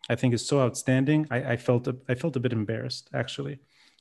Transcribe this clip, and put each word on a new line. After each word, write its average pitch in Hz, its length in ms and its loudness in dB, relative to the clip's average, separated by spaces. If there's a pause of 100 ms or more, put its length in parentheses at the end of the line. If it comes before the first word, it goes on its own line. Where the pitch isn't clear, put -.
(100)
I 120 40 4
think, 120 200 2
is 110 100 -2
so 143 160 2
outstanding. 135 720 2
I, 123 220 -2
I 120 40 0
felt 123 320 2
a, 127 80 -4 (120)
I 127 80 2
felt 165 200 -4
a 123 40 0
bit 120 120 0
embarrassed, 113 600 -4
actually. 139 460 -6 (400)